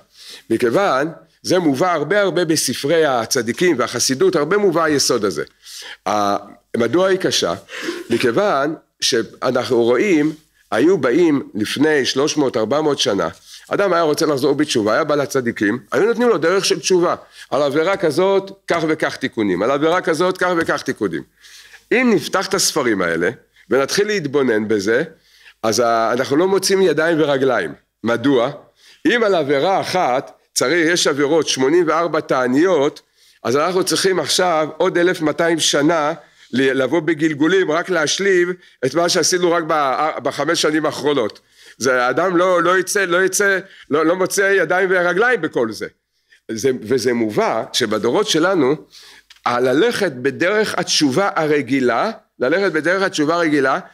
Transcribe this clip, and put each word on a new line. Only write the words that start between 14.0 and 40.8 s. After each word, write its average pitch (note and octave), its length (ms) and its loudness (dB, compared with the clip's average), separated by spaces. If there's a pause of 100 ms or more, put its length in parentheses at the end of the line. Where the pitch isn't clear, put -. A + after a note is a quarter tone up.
רוצה D3+ 240 0
לחזור C#3+ 300 0
בתשובה, A2+ 380 0
היה D3 100 2
בא D3+ 120 -2
לצדיקים, B2 640 -2 (120)
היו D#3 140 2
נותנים A#3 240 2
לו G3 80 2
דרך F3 280 0
של F3+ 140 0
תשובה. E3+ 360 2 (340)
על C3+ 120 0
עבירה D#3+ 360 0
כזאת, F#3+ 540 0 (160)
כך E3+ 200 0
וכך D#3 280 -2
תיקונים. G2+ 480 -2
על B2+ 80 0
עבירה D#3+ 300 0
כזאת, F3+ 360 0
כך F3+ 200 0
וכך D#3+ 240 -2
תיקונים. F2+ 400 -4 (720)
אם B3 240 2
נפתח F#3 320 -2
את - 60 -6
הספרים B2 480 0
האלה, E2+ 280 0 (400)
ונתחיל C3+ 380 0
להתבונן C3+ 600 0
בזה, A2 360 0 (600)
אז A2+ 160 0
ה-, A2+ 340 2
אנחנו B2+ 220 -2
לא F3+ 120 2
מוצאים F#3+ 340 0
ידיים D#3+ 380 2
ורגליים. B2+ 540 0 (300)
מדוע? A#2 480 2 (560)
אם A#3 160 2
על G3+ 120 2
עבירה D3+ 460 0
אחת C#3 500 -2 (220)
צריך, D#3+ 400 0
יש F3 140 0
עבירות, C#3+ 400 0
שמונים D3 400 2
וארבע D#3+ 320 0
תעניות, D3 800 0 (420)
אז B2 140 0
אנחנו F3 260 0
צריכים F3+ 360 0
עכשיו D#3 480 0 (100)
עוד F3 200 0
אלף F3 240 0
מאתיים D#3+ 380 0
שנה D3+ 540 0 (400)
ל-, C3 300 2
לבוא C#3 160 0
בגלגולים, D#3+ 720 0
רק F3 180 -2
להשלים F3+ 640 0 (320)
את C3+ 100 -2
מה E3+ 140 2
שעשינו E3+ 420 0
רק E3+ 160 0
ב-, D3+ 420 0 (140)
בחמש D3 380 -2
שנים D#3 240 0